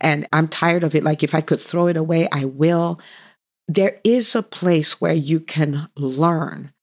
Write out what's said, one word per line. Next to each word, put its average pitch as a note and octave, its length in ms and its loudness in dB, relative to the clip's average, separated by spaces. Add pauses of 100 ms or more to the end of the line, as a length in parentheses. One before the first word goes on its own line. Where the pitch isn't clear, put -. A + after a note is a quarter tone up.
and D3 320 0
I'm D#3+ 160 2
tired E3+ 360 0
of D#3 100 0
it. D3+ 100 2
Like, D3+ 180 0
if D3+ 120 0
I D#3 80 2
could C#3+ 180 0
throw F3 260 0
it E3+ 100 0
away, E3 360 0
I C#3 140 -2
will." E3 540 0 (640)
There F#3+ 380 0
is A#3 300 2
a A3+ 80 -2
place E3+ 580 0
where E3 140 0
you D#3+ 260 0
can D3+ 560 -2
learn D3 760 -2 (100)